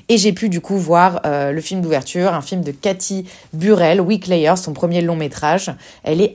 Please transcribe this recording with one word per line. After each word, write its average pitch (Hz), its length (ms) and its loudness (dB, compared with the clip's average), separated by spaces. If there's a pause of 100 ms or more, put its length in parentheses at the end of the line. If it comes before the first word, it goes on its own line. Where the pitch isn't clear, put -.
et 233 100 4
j'ai 202 140 4
pu 220 160 -4
du 175 140 -2
coup 196 160 -4
voir, 175 480 2
euh, 143 260 -2
le 160 80 -4
film 185 220 -6
d'ouverture, 156 520 -2
un 180 80 -4
film 185 200 -6
de 143 100 -6
Cathy 190 540 -6 (260)
Burrell, 175 480 4
Weak 185 280 0
Layers, 170 280 4
son 180 160 -4
premier 170 300 -2
long 170 160 -2
métrage. 151 580 -2 (280)
Elle 160 180 0
est 214 140 2